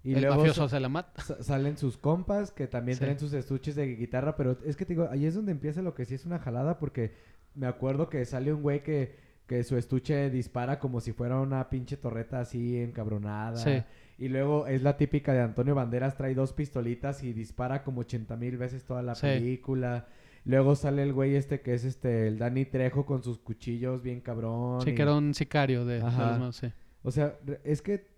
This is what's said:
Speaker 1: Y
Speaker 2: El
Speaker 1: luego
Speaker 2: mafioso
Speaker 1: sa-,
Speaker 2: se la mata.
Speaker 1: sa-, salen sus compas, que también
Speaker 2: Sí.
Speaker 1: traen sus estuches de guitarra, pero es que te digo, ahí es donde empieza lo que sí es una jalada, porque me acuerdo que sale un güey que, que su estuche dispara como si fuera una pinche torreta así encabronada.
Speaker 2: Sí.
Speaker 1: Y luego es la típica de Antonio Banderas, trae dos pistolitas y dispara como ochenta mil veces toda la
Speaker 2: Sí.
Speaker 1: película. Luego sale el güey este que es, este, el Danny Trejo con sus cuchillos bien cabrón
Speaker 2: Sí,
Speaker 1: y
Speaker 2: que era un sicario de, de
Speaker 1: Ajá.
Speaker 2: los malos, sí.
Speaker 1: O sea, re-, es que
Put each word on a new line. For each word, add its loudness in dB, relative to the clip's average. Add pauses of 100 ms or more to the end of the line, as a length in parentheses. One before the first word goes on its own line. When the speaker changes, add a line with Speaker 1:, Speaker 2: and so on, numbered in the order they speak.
Speaker 1:
Y 0
Speaker 2:
El 4
Speaker 1:
luego 6
Speaker 2:
mafioso 6
Speaker 1:
sa-, -2
Speaker 2:
se 0
la -2
mata. -6
Speaker 1:
sa-, -8
salen 0
sus -2
compas, 0
que -6
también -2
Speaker 2:
Sí. 0
Speaker 1:
traen 0
sus -4
estuches -4
de 0
guitarra, -2
pero 2
es -2
que -6
te -4
digo, 2
ahí 0
es 2
donde -2
empieza -4
lo -4
que -6
sí -8
es -10
una -4
jalada, -2
porque -2 (420)
me -4
acuerdo 0
que -2
sale 0
un -2
güey 0
que, -2 (320)
que 0
su 0
estuche 0
dispara -2
como -2
si -6
fuera 0
una -2
pinche -4
torreta -6
así -2
encabronada. -4
Speaker 2:
Sí. 2 (360)
Speaker 1:
Y -6
luego 0
es 2
la 2
típica 2
de 6
Antonio 2
Banderas, 0
trae -2
dos 2
pistolitas -4
y -4
dispara -4
como -4
ochenta -4
mil -4
veces -6
toda -4
la -4
Speaker 2:
Sí. 0
Speaker 1:
película. 0 (380)
Luego 8
sale 0
el 2
güey 4
este 0
que 0
es, 0
este, 2
el 0
Danny 2
Trejo 2
con 0
sus -4
cuchillos -4
bien -6
cabrón -2
Speaker 2:
Sí, 2
Speaker 1:
y 0
Speaker 2:
que 4
era 6
un 4
sicario 2
de, 0
de 0
Speaker 1:
Ajá. 4
Speaker 2:
los 2
malos, -4
sí. -6 (300)
Speaker 1:
O -2
sea, 0 (100)
re-, -6
es 0
que -4 (100)